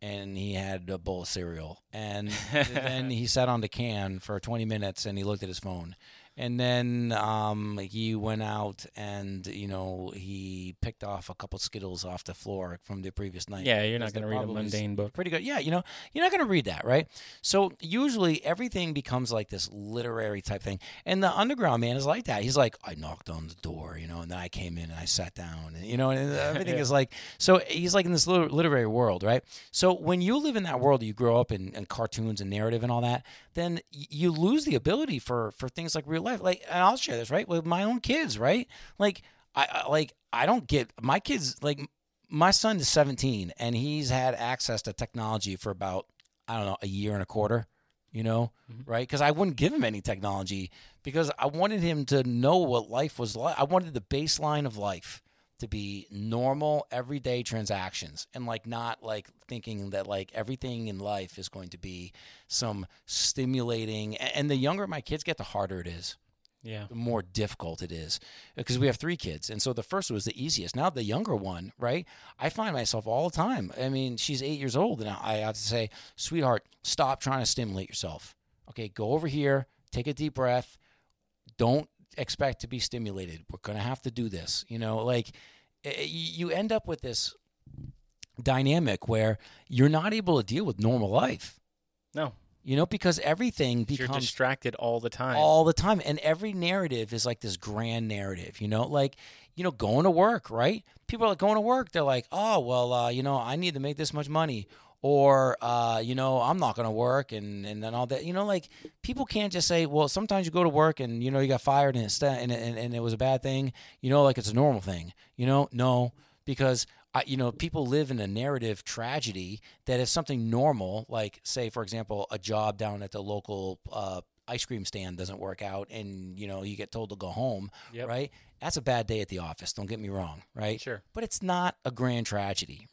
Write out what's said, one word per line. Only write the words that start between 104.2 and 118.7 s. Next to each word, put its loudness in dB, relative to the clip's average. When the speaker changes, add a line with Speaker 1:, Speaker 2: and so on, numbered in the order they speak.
Speaker 1:
money." 0
Or, 8
uh, 2
you -2
know, 2
"I'm 4
not 2
gonna 0
work," 2
and, -8
and -8
then -6
all -2
that. -4
You -4
know, 0
like, -2
people -2
can't 0
just 2
say, 4
"Well, 4
sometimes 0
you -4
go 4
to 8
work 6
and, -2
you 0
know, 2
you 4
got 4
fired 4
and 2
it -4
sta-, 2
and, -2
and, -2
and -4
it -2
was 0
a 0
bad 4
thing." 0
You 2
know, 8
like, 6
it's -2
a -2
normal 6
thing. -6
You 0
know, 6
no, 4
because, 2
I, 2
you 0
know, 2
people -2
live 2
in -2
a -2
narrative -2